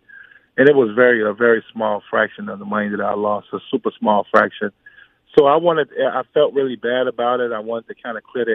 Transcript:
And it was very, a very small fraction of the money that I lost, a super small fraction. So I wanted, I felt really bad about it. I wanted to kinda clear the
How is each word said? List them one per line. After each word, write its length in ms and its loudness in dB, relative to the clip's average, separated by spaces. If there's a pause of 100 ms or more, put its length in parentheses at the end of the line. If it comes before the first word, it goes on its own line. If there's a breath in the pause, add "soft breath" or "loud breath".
(580 loud breath)
And 120 6
it 60 6
was 200 2
very, 320 4
a 60 -2
very 280 2 (120)
small 360 -4
fraction 380 -2
of 120 -12
the 60 -14
money 240 -4
that 120 -6
I 120 -2
lost, 380 -4
a 80 -6 (100)
super 300 -4
small 320 0
fraction. 400 0 (680 soft breath)
So 100 8
I 100 4
wanted, 400 0
I 260 -2 (100)
felt 200 2
really 220 -2
bad 320 -2
about 320 -2
it. 140 -4
I 60 -6
wanted 300 -8
to 60 -16
kinda 260 -12
clear 240 -6
the 100 0